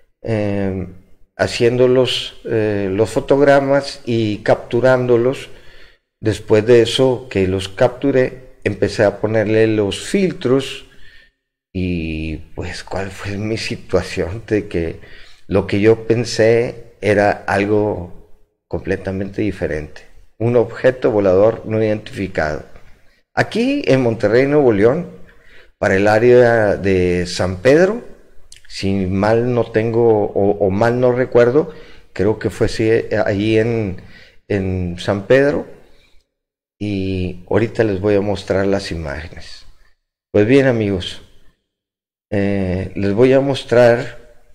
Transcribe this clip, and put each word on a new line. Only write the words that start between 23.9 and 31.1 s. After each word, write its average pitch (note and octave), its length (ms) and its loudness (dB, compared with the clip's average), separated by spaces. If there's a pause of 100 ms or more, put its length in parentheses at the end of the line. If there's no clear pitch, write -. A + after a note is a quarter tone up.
Monterrey, A#2 460 2
Nuevo C#3+ 240 4
León, A#2+ 400 2 (680)
para G2 200 0
el G2+ 100 2
área A#2 680 4
de F2+ 500 0
San F#2 300 -4
Pedro, F3 440 2 (680)
si G2 360 -4
mal A2 480 0
no A#2 160 -2
tengo A2+ 540 2
o, G2+ 280 0
o G2+ 180 0
mal A#2 320 2
no B2 100 4